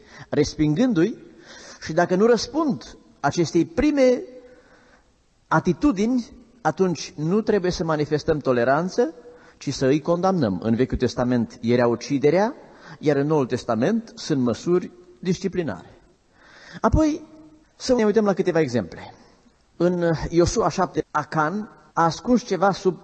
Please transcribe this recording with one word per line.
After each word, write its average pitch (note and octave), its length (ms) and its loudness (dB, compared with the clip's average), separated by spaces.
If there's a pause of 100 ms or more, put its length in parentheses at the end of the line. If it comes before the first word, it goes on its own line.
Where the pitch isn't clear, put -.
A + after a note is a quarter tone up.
(280)
respingându-i, D#3+ 880 0 (640)
și - 120 -10
dacă F3 220 0
nu G3+ 120 4
răspund A#3+ 680 0 (240)
acestei D#3+ 460 0
prime B3+ 560 2 (1300)
atitudini, A3+ 840 0 (280)
atunci F3 560 -2
nu E3+ 240 0
trebuie G3+ 300 0
să E3+ 140 -4
manifestăm D3+ 540 -2
toleranță, C#3 760 0 (440)
ci C#3 140 -6
să C3+ 140 -2
îi C#3+ 140 2
condamnăm. E3+ 640 0
În A2+ 120 0
Vechiul B2+ 220 0
Testament B2 640 -2
era A#2+ 260 2
uciderea, D3 680 0 (440)
iar C#3+ 180 0
în C#3+ 100 0
Noul D3+ 200 2
Testament B2+ 680 -2
sunt C#3+ 260 -4
măsuri E3+ 500 -2 (300)
disciplinare. F3 680 -6 (880)
Apoi, D4+ 460 2 (500)
să - 180 0
ne A3+ 100 2
uităm G#3+ 200 2
la G3 100 2
câteva F3 260 0
exemple. A#2 540 -4 (600)
În F3 360 0 (160)
Iosua F3 400 2
șapte, D#3 420 -2
Acan D#3+ 600 -2 (220)
a E3 120 2
ascuns A3 400 0
ceva F#3 280 0
sub F3 320 -2